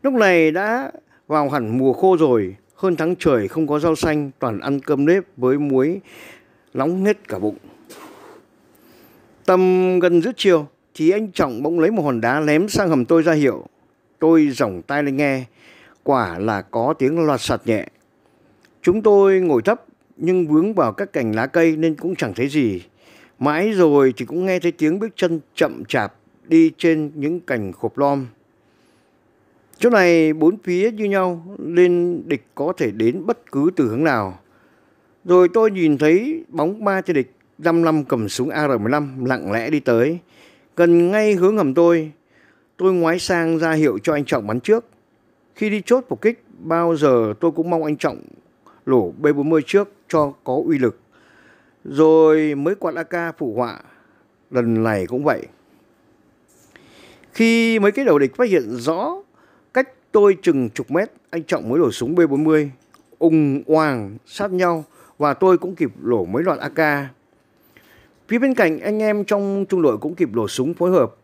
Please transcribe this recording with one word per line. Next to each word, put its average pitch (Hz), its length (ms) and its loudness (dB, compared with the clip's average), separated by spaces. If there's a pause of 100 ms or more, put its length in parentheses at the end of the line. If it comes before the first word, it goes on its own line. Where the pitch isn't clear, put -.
Lúc 269 100 0
này 180 380 4
đã 220 400 -4 (360)
vào 147 220 -2
hẳn 123 280 -4
mùa 131 160 2
khô 185 260 2
rồi, 110 360 2 (200)
hơn 185 200 -2
tháng 170 200 -2
trời 175 320 0
không 160 200 -4
có 147 120 -2
rau 160 160 0
xanh, 151 440 -2
toàn 113 200 -6
ăn 139 200 -4
cơm 143 260 -2
nếp 180 180 2 (140)
với 127 200 0
muối, 143 440 -2 (720)
nóng 175 320 -2
hết 208 220 -2
cả 101 120 -8
bụng. 104 180 -4 (1900)
Tầm 185 540 2
gần 175 220 4
giữa 233 140 -2
chiều 160 320 2 (260)
thì 156 160 2
anh 208 220 -2
Trọng 135 320 -4
bỗng 170 160 -2
lấy 170 120 2
một 202 120 -2
hòn 123 180 0
đá 123 180 0
ném 156 300 2
sang 190 200 -2
hầm 127 160 2
tôi 165 180 4
ra 165 100 2
hiệu. 131 320 0 (540)
Tôi 156 300 4
giỏng 107 320 -4
tai 143 220 -6
lên 139 140 -4
nghe, 135 260 -2 (600)
quả 104 360 -2
là 104 220 -2
có 120 320 -4
tiếng 156 320 0
loạt 139 160 0
soạt 120 240 -4
nhẹ. 110 200 -2 (960)
Chúng 196 200 0
tôi 196 380 4
ngồi 151 220 0
thấp, 214 240 -2 (360)
nhưng 175 260 0
vướng 165 260 2
vào 131 200 0
các 196 200 -8
cành 113 220 -2
lá 117 120 -2
cây 165 300 0
nên 160 180 -2
cũng 170 200 -6
chẳng 110 180 -6
thấy 123 140 -4
gì. 120 360 -2 (560)
Mãi 156 320 -2
rồi 143 460 4
thì 127 80 -8
cũng 170 200 -6
nghe 185 140 -2
thấy 170 120 -2
tiếng 156 280 -2
bước 220 160 -6
chân 165 240 -2 (160)
chậm - 300 -4
chạp 107 300 -4 (320)
đi 160 300 4
trên 156 380 0
những 156 240 -4
cành 104 320 -6
khộp - 260 -8
lom. 139 280 0 (1500)
Chỗ 240 120 2
này 170 440 4
bốn 160 300 2
phía 185 280 0
như 214 140 -6
nhau 185 520 -4
nên 175 680 2
địch 147 160 -4 (120)
có 160 220 -4
thể 117 140 -2
đến 113 340 -2
bất - 260 -6
cứ 143 240 0
từ 127 140 0
hướng 123 140 -2
nào. 104 360 -2 (840)
Rồi 180 240 4
tôi 220 220 2
nhìn 160 260 0
thấy 185 500 0
bóng 185 360 -6
ba 196 180 -2
tên 180 140 -4
địch 135 160 -2 (260)
lăm 165 260 0
lăm 156 200 0
cầm 123 260 -4
súng - 200 -6
A 147 180 -2
R 120 140 0
mười 113 100 -2
lăm 135 340 -4
lặng 101 260 -4
lẽ 113 180 -4
đi 151 100 -2
tới, 135 400 0 (560)
gần 170 360 4
ngay 214 220 2
hướng 190 240 2
hầm 143 160 0
tôi. 165 380 2 (640)
Tôi 190 160 0
ngoái 175 260 0
sang 165 400 -2
ra 160 120 -2
hiệu 147 320 0
cho 160 100 0
anh 147 120 -4
Trọng 113 220 -4
bắn 113 120 -4
trước. 226 260 0 (720)
Khi 214 140 -4
đi 202 160 -4
chốt 254 240 0
phục - 120 -8
kích, 233 220 -2 (160)
bao 165 360 -2
giờ 123 440 2
tôi 170 120 0
cũng 165 180 -6
mong 165 140 -2
anh 151 140 -6
Trọng - 240 -6 (640)
lổ 113 260 2
B 147 240 -2
bốn 143 140 -2
mươi 156 160 2
trước 202 240 0 (180)
cho 147 260 -2 (100)
có 135 220 -4
uy 151 140 0
lực, 120 200 0 (840)
rồi 156 720 4
mới 156 200 -4
quạt 170 200 -8
A 165 80 -8
K 170 340 -8
phụ 123 160 -8
họa. 120 260 -6 (720)
Lần 113 320 0
này 101 240 -2
cũng 127 160 -6
vậy. 143 240 -2 (1900)
Khi 226 460 2
mấy 202 120 2
cái 269 140 -4
đầu 156 140 4
địch 135 160 0
phát 247 140 0
hiện 165 200 2
rõ 165 460 -4 (580)
cách 254 160 -2 (220)
tôi 202 300 4
chừng 135 280 0
chục - 220 -10
mét, 185 200 -2 (180)
anh 165 140 -8
Trọng 131 260 -6
mới 143 100 0
nổ 139 120 2
súng 135 240 -6
B 180 40 4 (100)
bốn 139 140 0
mươi, 151 280 0 (460)
ùng 151 480 2
oàng 131 600 0
sát 202 260 -8
nhau 175 340 -2 (320)
và 147 160 0
tôi 180 240 4
cũng 180 180 -6
kịp 127 160 -4 (120)
lổ 107 220 -2
mấy 113 180 -4
loạt 175 160 -2
A 143 100 -8
K. 143 400 -2 (1200)
Phía 226 120 -2
bên 269 140 0
cạnh, 170 260 0
anh 214 220 -4
em 208 240 0
trong 202 440 -2
trung 185 120 0
đội 123 160 2
cũng 151 180 -8
kịp 165 180 -2
nổ 110 140 -2
súng 135 260 -4
phối 175 180 -2
hợp. 135 320 2